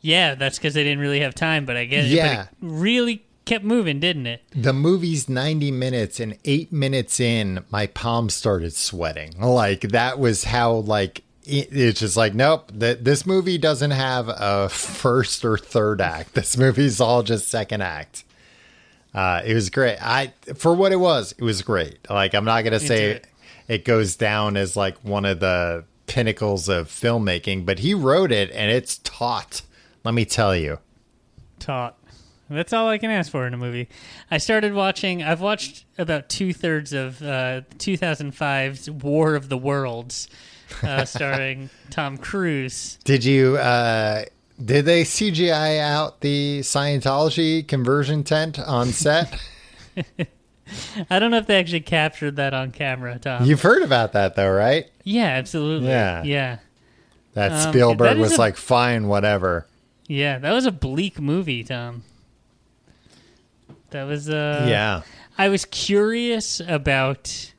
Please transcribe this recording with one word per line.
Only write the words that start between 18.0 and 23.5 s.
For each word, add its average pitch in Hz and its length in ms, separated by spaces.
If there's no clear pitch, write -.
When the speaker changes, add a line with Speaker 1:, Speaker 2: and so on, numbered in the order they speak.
Speaker 2:
Uh, 92 300
it 110 100
was 104 160
great. 123 320
I, 127 300
for 170 180
what 190 180
it 190 80
was, 151 380
it - 60
was 101 180
great. 82 360
Like, 98 240
I'm 101 100
not 113 200
gonna 113 120
Speaker 1:
Into 147 120
Speaker 2:
say 107 240
Speaker 1:
it. 117 140